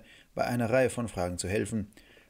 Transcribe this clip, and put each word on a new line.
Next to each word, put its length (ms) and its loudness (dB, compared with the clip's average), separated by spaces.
bei 120 0
einer 260 0
Reihe 180 6
von 180 -4
Fragen 300 -2
zu 100 -6
helfen. 440 -2